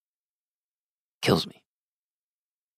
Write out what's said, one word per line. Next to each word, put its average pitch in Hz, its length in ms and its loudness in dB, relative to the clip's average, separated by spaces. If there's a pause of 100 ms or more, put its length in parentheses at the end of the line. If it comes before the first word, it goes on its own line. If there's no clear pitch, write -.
(1200)
Kills - 240 2
me. - 180 -18 (1160)